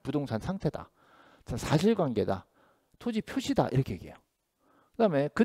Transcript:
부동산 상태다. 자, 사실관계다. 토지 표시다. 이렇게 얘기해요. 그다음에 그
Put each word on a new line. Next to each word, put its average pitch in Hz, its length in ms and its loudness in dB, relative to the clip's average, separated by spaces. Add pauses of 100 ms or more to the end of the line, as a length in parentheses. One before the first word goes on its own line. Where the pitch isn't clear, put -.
부동산 135 380 -2
상태다. - 500 -4 (540)
자, 127 120 -6
사실관계다. 127 920 2 (520)
토지 220 220 -4
표시다. 220 480 0
이렇게 131 260 0
얘기해요. - 220 -14 (760)
그다음에 147 420 2
그 220 100 4